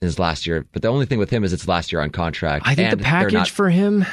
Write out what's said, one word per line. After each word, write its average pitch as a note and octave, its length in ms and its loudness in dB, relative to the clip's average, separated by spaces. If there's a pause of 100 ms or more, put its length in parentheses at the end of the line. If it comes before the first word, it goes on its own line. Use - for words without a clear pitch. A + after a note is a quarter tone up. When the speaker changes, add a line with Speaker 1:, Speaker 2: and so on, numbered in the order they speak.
Speaker 1:
is E2+ 200 -2
last E2 260 -2
year? D#2+ 260 -2
But - 100 -6
the A2 60 0
only C3 180 0
thing B2 120 -2
with G2 120 0
him A#2 120 0
is F#2 100 0
it's - 140 -4
last E2+ 240 0
year E2+ 100 -2
on D2 100 -2
contract. D#2+ 580 -2
Speaker 2:
I C3+ 80 2
think A2+ 140 2
the - 20 0
Speaker 1:
and - 80 -2
they're B2 100 -6
Speaker 2:
package F3+ 240 2
Speaker 1:
not, F3+ 140 0
Speaker 2:
for G3 200 0
him, G3 440 4